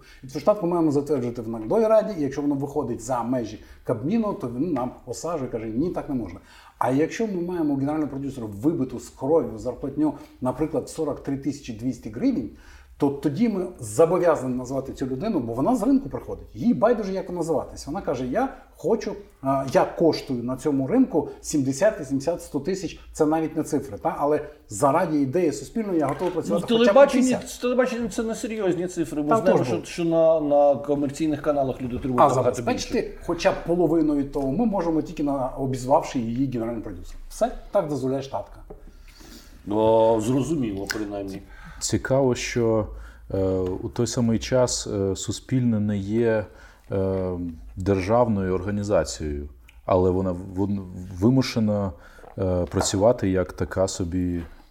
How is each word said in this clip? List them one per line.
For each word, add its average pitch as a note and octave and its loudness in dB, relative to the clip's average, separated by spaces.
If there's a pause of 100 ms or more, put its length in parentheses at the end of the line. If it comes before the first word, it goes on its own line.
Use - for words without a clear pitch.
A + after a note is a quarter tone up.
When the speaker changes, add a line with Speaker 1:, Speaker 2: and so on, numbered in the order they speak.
(260)
Speaker 1:
І - -14
цю C3+ -8
штатку G#3 2
маємо E3+ 2
затверджувати C3+ 0
в G#2+ -8
наглядовій A2+ 0
раді, G#3+ 4
і D3+ 0
якщо C#3+ -2
воно C#3+ 2
виходить C3+ -4
за B2 -2
межі A2+ -4 (200)
Кабміну, F#3+ 0
то - -6
він B2+ -2
нам B2+ -2 (160)
осаджує, C#3 -6
каже, A2+ -6
«Ні, B2 0
так D3+ -6
не D3 -4
можна». G2 -6 (380)
А B2 0
якщо D#3 0
ми F#3 -4
маємо E3 0
генерального C#3+ -2
продюсера C3+ -8 (160)
вибиту C3+ 0
з - -18
кров'ю C3 0
зарплатню, B2+ -2 (260)
наприклад, B2+ -2
сорок D3 -4
три C#3 -4
тисячі C3+ -6
двісті A#2 -6
гривень, G#3+ 0 (460)
то C#3+ 2
тоді D3 0
ми F#3 0 (140)
зобов'язані C3+ 4
назвати B2+ -4
цю - -6
людину, D3+ -2
бо A#2 -4
вона D#3+ 2
з G3+ 0
ринку B3+ 2
приходить. - -10
Їй D#3 2
байдуже, G#3 2
як F#3 -6
називатись. E3 -2
Вона D#3 -6
каже, C3 -2
«Я G#3 0 (280)
хочу, G#3+ -2 (300)
а, C3+ 0
я F3+ 6
коштую C3+ 0
на B2+ -4
цьому C3+ 0
ринку E3+ 2 (120)
сімдесят, C#3 0
вісімдесят, C#3 -2
сто - -6
тисяч». F#3 -6 (120)
Це D#3 2
навіть D#3+ 0
не D#3 -2
цифри, - -4
та? - -2
Але D3 2 (280)
заради D3 2
ідеї C#3+ 2
суспільної G3+ -4
я D3 2
готовий D3 -2
Speaker 2:
Ну, E3 -2
Speaker 1:
працювати F3+ 0
Speaker 2:
в A3+ 2
Speaker 1:
хоча A3+ 6
б - 8
Speaker 2:
телебаченні, C4+ 6
Speaker 1:
п'ятдесят. A3 -2
Speaker 2:
з - -16
телебаченням A#3+ 0
це A#3 -4
несерйозні G#3+ -2
цифри. D#3 -4
Ми D3 -2
Speaker 1:
Там A3 4
Speaker 2:
знаємо, F#3 4
Speaker 1:
теж - 0
Speaker 2:
що, - -2
Speaker 1:
було. D3+ -6
Speaker 2:
що - -4
на, E3 4
на C#3+ 6
комерційних C#3+ -2
каналах C#3 0
люди B2 -4
отримують B2+ 0
Speaker 1:
А C#3+ 8
Speaker 2:
набагато B2 2
Speaker 1:
забезпечити A#3 -2
Speaker 2:
більше. - -6
Speaker 1:
хоча F3 2
б - 0 (120)
половину E3 4
від C#3 -2
того C#3 -2
ми A3 2
можемо E3+ 0
тільки - -6
на, C#3 -2
обізвавши C3 0
її A#2+ -2
генеральним A2+ -4
продюсером. - -12
Все, B3 -2 (180)
так F#3 0
дозволяє C3+ -2
штатка. - -10 (1120)
Speaker 2:
О, A2 6
зрозуміло, A#2+ 0
принаймні. G2+ -6 (380)
Speaker 3:
Цікаво, C3 2
що, A2 0 (480)
е, G2 0 (440)
у - -6
той A#2 -2
самий A2+ 0
час, B2+ 0
е, G2 0
Суспільне A#2 0
не G#2 0
є, A2 2 (460)
е, F#2+ 0 (460)
державною G2 2
організацією, F2+ 0 (380)
але F#2 4
вона F#2 0
в-, F2 -4 (180)
вон-, G2 -2 (340)
вимушена, A2 2 (460)
е, F2+ 0
працювати G2+ 2
як F#2 2
така F#2+ 0
собі F2 -2 (280)